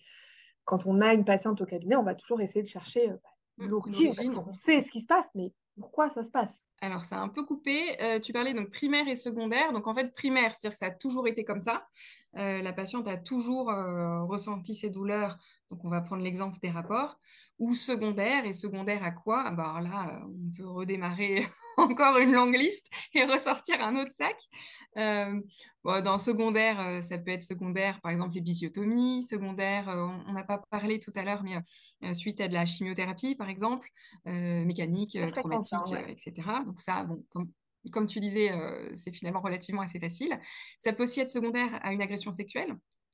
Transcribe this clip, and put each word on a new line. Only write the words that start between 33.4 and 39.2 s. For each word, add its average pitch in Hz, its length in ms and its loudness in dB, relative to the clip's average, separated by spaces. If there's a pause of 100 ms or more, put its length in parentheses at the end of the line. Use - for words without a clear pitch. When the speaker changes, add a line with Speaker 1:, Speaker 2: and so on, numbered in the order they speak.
Speaker 2:
exemple, 220 380 -2 (400)
euh, 175 380 0
mécanique, 175 500 0
euh, 170 140 0
Speaker 1:
Très 247 140 -2
fréquent, 220 180 -2
ça, 202 160 -4
Speaker 2:
traumatique, 185 160 -4
Speaker 1:
ouais. - 160 -4
Speaker 2:
euh, - 40 -10
et - 40 -18
cetera. 180 480 -6
Donc 185 140 -10
ça, 190 240 -2
bon, 165 280 -6
comme, 175 180 -6 (420)
comme 214 160 0
tu 208 120 -4
disais, 208 320 2
euh, - 440 -6
c'est 175 160 -10
finalement 180 300 -4